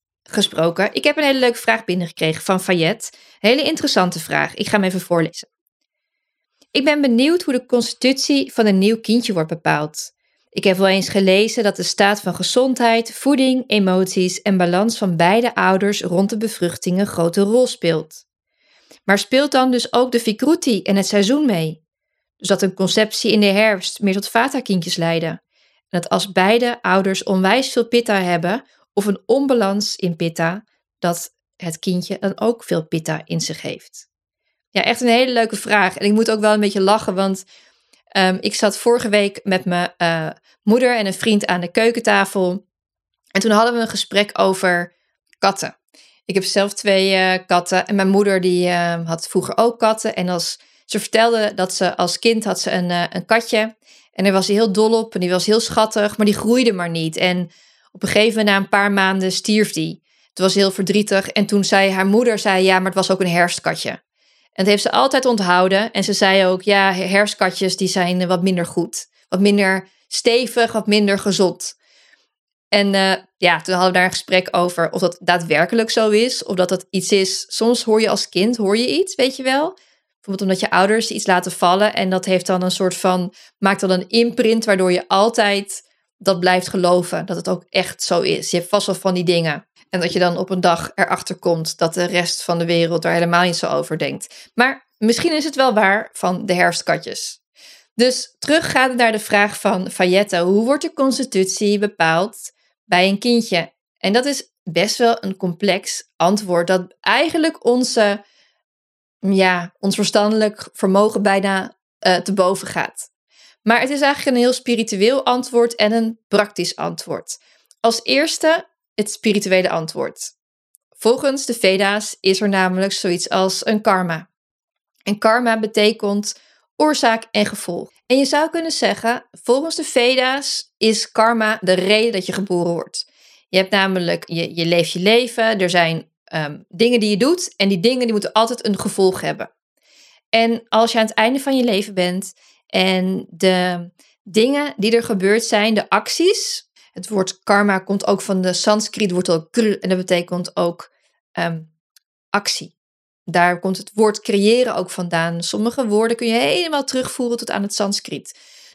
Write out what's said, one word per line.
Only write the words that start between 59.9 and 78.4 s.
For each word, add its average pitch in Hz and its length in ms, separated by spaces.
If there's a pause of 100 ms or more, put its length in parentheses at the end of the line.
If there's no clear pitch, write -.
Toen 185 120
was 185 80
ze 196 60
heel 196 120
verdrietig. 196 580
En 208 180
toen 202 180
zei 196 260
haar 190 160
moeder, 220 320
zei, 190 260
"Ja, 185 120
maar 185 100
het 185 80
was 190 160
ook 185 100
een 185 60
herfstkatje." 170 760 (520)
En 190 100
dat - 20
heeft 208 160
ze - 80
altijd 269 340
onthouden. 196 680
En 196 120
ze 208 80
zei 190 340
ook, 185 160
"Ja, 196 300
he-, 185 140
herfstkatjes, 190 720
die 185 120
zijn, 180 320
eh, 180 60
wat 180 160
minder 180 240
goed. - 400 (220)
Wat 185 120
minder 196 480 (200)
stevig, 233 640
wat 214 140
minder 202 320
gezond." 185 560 (920)
En, 202 260
eh, 190 180 (240)
ja, 170 240
toen 180 140
hadden 180 180
we 185 60
daar 180 80
een 180 60
gesprek - 380
over 180 400
of 180 100
dat 175 200
daadwerkelijk 175 720
zo 220 200
is. 226 340
Of 196 120
dat 180 120
dat 185 220
iets 180 220
is, 190 360
soms 233 340
hoor 220 180
je 214 80
als 196 200
kind, 226 280